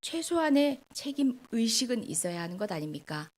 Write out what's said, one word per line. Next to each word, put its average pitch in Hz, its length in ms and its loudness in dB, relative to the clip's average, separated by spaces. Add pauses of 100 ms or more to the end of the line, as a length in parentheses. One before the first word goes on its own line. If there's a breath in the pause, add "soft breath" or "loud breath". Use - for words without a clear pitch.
최소한의 302 800 2 (140)
책임 277 440 0 (120)
의식은 226 580 0
있어야 170 320 -2
하는 175 160 -6
것 202 160 -4
아닙니까? 151 640 -6